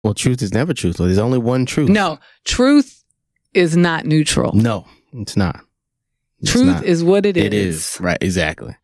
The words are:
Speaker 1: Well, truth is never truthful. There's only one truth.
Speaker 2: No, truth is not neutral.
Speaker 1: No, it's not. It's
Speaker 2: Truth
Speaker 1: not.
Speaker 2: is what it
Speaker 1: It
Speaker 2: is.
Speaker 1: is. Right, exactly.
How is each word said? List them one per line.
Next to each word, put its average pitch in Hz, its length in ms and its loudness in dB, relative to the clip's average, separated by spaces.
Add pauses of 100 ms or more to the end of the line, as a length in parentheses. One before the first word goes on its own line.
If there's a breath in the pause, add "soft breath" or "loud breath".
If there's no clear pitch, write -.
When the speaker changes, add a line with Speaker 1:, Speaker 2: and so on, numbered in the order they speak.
Speaker 1:
Well, 107 100 0
truth 123 300 -2
is 95 100 -6
never 123 180 -2
truthful. 90 360 -2
There's 92 100 2
only 123 220 0
one 127 260 0
truth. 151 240 0
Speaker 2:
No, 196 300 0 (240 soft breath)
truth 269 600 2 (520)
is 170 200 2
not 170 300 2
neutral. 151 480 0
Speaker 1:
No, 110 320 0 (280 soft breath)
it's 107 220 -10
not. 92 240 0 (840)
It's 151 100 -4
Speaker 2:
Truth 247 160 4
Speaker 1:
not. 277 160 0
Speaker 2:
is 170 200 0
what 196 220 2
it 196 120 0
Speaker 1:
It 104 180 0
Speaker 2:
is. 90 400 -4
Speaker 1:
is. - 40 -18
Right, 87 220 -2
exactly. 80 640 -4